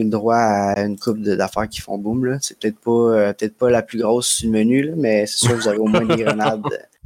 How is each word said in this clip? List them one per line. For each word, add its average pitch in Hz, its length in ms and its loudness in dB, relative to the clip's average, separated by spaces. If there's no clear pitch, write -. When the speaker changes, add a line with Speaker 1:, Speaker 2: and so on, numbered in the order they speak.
Speaker 1:
le 110 60 2
droit 110 280 2
à 101 480 2
une 101 140 -4
coupe 110 220 -2
de, 101 140 0
d'affaires 101 320 -2
qui - 140 -12
font 101 160 -8
boum, 113 280 -2
là. 131 160 -2
C'est - 180 -8
peut-être 107 200 -4
pas, 117 120 -2
euh, 110 420 4
peut-être 107 240 -6
pas 123 120 2
la 117 120 4
plus 113 180 -8
grosse 117 280 0
sur - 200 -2
le 110 60 2
menu, 117 300 2
là, 156 120 -6
mais 110 300 2
c'est - 140 -6
sûr 123 100 2
que 120 60 2
vous 113 120 -2
avez 104 120 0
au 110 80 0
moins 113 180 2
des - 100 2
Speaker 2:
<laughs> 113 80 -2
Speaker 1:
grenades. 107 400 -2